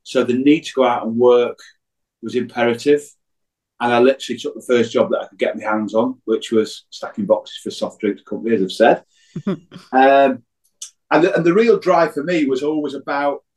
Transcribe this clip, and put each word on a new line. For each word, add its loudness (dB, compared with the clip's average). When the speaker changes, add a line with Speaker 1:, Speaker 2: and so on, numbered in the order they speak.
Speaker 1:
So -2
the -2
need 2
to -12
go 2
out -2
and -6
work 4
was -10
imperative. 0
And -2
I 2
literally 0
took -10
the -14
first 0
job 2
that -2
I -12
could -20
get -2
my -12
hands -4
on, -2
which -4
was -2
stacking -8
boxes -2
for -12
soft -10
drinks -4
company, -4
as -2
I've -2
said. 2
Speaker 2:
<laughs> -10
Speaker 1:
Um, 4
and 2
the, 0
and -2
the 4
real 4
drive 0
for -6
me -2
was -2
always -4
about, -6